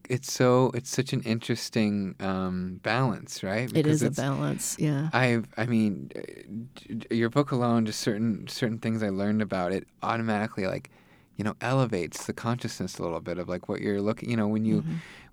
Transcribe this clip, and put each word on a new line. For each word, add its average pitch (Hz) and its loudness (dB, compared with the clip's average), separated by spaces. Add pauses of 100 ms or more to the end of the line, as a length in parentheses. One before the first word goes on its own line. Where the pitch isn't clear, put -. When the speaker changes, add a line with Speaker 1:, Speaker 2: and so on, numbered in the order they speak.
Speaker 1:
it's 127 -2
so, 127 6
it's 120 -4
such - -2
an 127 0
interesting, 107 0
um, 92 -2
balance, 117 0
right? 104 0
Speaker 2:
It - -8
Speaker 1:
Because 156 4
Speaker 2:
is 151 2
a 117 4
Speaker 1:
it's, 143 0
Speaker 2:
balance, 139 -2
yeah. 151 2
Speaker 1:
I've, 120 4 (100)
I 110 0
mean, 107 2
uh, - -8 (560)
d-, - -14
d-, 113 -4
your 117 4
book 139 2
alone, 120 4
just 107 -4
certain, 110 0
certain 113 -2
things 113 -2
I 107 0
learned 101 2
about 92 0
it 92 -2 (160)
automatically, 110 -2
like, - -6 (460)
you 101 -2
know, 107 -2
elevates 120 0
the - -4
consciousness 117 -4
a - -4
little 82 -2
bit 87 -6
of, 87 -6
like, 90 -6
what 104 -2
you're 101 0
looking, 107 -2
you 120 0
know, 104 2
when 110 0
you, 107 4
Speaker 2:
Mm-hmm. 160 -4 (400)